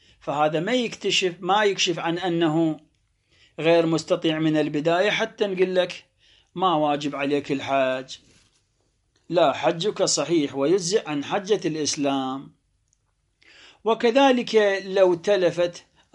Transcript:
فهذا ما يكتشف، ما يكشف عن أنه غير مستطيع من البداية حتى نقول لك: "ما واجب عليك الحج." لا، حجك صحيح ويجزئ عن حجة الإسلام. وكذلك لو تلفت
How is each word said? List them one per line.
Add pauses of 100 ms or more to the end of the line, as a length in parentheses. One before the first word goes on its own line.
(200)
فهذا
ما
يكتشف،
ما
يكشف
عن
أنه (800)
غير
مستطيع
من
البداية
حتى
نقول
لك: (500)
"ما
واجب
عليك
الحج." (1120)
لا،
حجك
صحيح
ويجزئ
عن
حجة
الإسلام. (1300)
وكذلك
لو
تلفت (280)